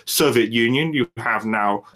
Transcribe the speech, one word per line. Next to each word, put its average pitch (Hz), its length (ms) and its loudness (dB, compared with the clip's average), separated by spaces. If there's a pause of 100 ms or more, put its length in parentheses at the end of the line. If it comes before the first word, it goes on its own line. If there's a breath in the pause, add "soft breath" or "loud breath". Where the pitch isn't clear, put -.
Soviet 117 480 2
Union. 127 420 0
You 127 220 -2
have 110 300 -4
now 104 400 -2 (100)